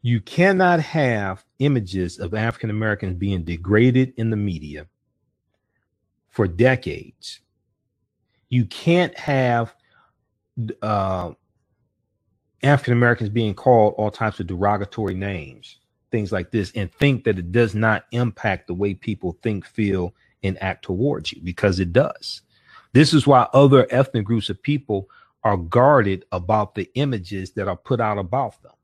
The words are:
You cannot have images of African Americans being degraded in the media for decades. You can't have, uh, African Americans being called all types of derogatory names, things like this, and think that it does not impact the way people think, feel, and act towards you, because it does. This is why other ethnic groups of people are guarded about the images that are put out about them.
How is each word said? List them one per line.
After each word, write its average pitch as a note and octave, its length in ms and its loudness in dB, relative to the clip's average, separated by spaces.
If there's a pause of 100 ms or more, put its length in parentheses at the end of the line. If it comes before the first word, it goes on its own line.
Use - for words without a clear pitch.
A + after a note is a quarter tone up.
You A#2+ 180 0
cannot F3+ 600 2
have A#2 640 -2 (140)
images G2 580 -2
of F2+ 160 -8
African A2 380 -4
Americans G#2 460 -4
being F#2+ 260 -4
degraded G#2+ 760 2
in A2+ 140 -2
the A2 40 -2
media D#2+ 520 -6 (1400)
for G#2 180 -2
decades. A2 960 -2 (1080)
You B2 160 2
can't E3+ 520 0
have, B2 580 -2 (1040)
uh, F#2+ 500 -4 (1300)
African C3+ 300 2
Americans A#2 360 2
being A2 240 -2
called A2 440 4
all G#2+ 140 -2
types A2 280 -6
of F2+ 80 -6
derogatory G2 640 -4
names, F#2 640 -10 (340)
things G#2 200 -2
like F#2 200 -6
this, G2+ 240 -4
and G2+ 160 -6
think C#3 320 0
that G2+ 160 0
it F2 120 -8
does A2+ 240 2
not G#2+ 360 0
impact A2+ 560 -4
the F2+ 60 -8
way G2 200 -2
people F#2 480 -8
think, G2+ 240 -6
feel, F#2+ 480 -2 (300)
and F#2+ 180 -4
act F#2+ 220 -6
towards A2+ 480 -4
you, - 120 -18
because F2+ 360 0
it F2 140 -2
does. - 480 0 (500)
This D3 220 6
is D3 120 4
why C3+ 280 6
other C#3 360 8
ethnic B2 360 0
groups A2+ 240 -2
of G2+ 120 -8
people B2 480 -4 (340)
are G#2 120 2
guarded G2+ 760 2
about G2+ 420 -2
the G2 200 -6
images G2 560 -6
that G2+ 180 -6
are F2+ 80 -6
put A#2+ 240 -2
out G#2+ 160 0
about G#2 460 -6
them. - 100 -20 (100)